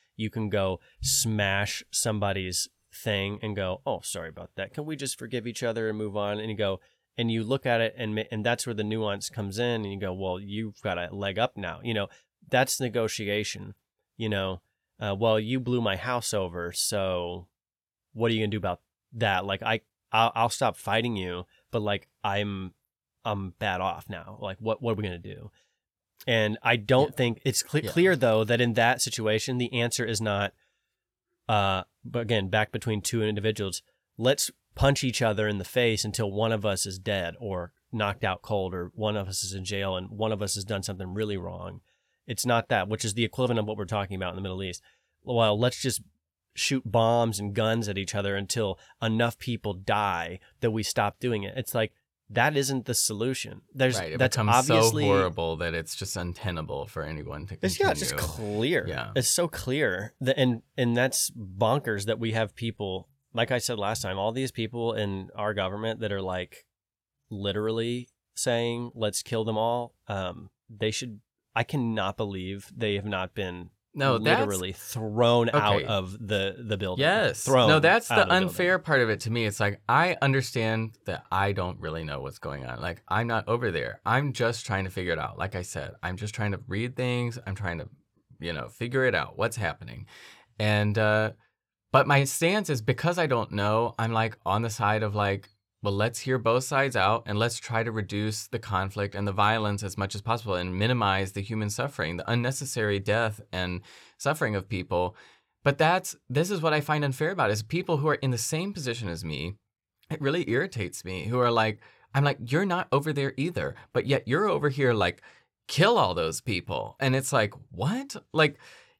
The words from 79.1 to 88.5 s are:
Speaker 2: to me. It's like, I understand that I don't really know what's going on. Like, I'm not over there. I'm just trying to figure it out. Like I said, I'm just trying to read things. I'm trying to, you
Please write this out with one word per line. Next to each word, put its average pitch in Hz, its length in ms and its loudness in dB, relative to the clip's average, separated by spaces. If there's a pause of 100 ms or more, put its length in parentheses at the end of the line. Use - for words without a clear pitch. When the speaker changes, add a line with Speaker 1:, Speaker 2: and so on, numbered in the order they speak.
Speaker 2:
to 110 100 -4
me. 117 160 0
It's 101 120 -2
like, 101 300 0
I 160 320 4
understand 113 840 0
that - 260 -6
I 98 200 2
don't 90 280 -4
really 80 240 -6
know 71 160 -6
what's 67 180 -10
going 71 280 -8
on. 60 160 -8
Like, 85 260 -6
I'm 110 180 0
not 113 220 -2
over 117 220 0
there. 64 340 -4
I'm 131 300 0
just 117 320 -2
trying 98 180 -2
to 92 60 -8
figure 90 240 -4
it 78 40 -4
out. 73 200 -6
Like 98 160 -4
I 92 80 -4
said, - 400 -8
I'm 90 160 -6
just 104 160 -8
trying 104 180 -2
to 95 160 -6
read 117 260 -4
things. 123 520 -2
I'm 98 80 -4
trying 90 240 -4
to, 73 100 -10 (500)
you 85 140 -6